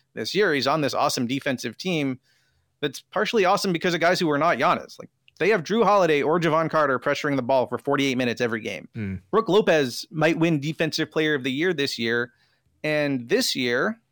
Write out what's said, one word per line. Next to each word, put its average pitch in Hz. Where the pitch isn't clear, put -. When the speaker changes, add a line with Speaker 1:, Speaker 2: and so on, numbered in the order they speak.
Speaker 1:
this 117
year, 185
he's 131
on 151
this 135
awesome 135
defensive 127
team 147
that's 143
partially 208
awesome 196
because 170
of 170
guys 170
who 175
are 143
not 156
Giannis. 143
Like, -
they 170
have 208
Jrue 214
Holiday 180
or 151
Jevon 160
Carter 143
pressuring 143
the 135
ball 123
for 123
forty-eight 139
minutes 120
every 117
game. 98
Speaker 2:
Mm. 95
Speaker 1:
Brook 214
Lopez 165
might 156
win 160
Defensive 156
Player 156
of 131
the 131
Year 165
this 143
year. 120
And 143
this 226
year, 139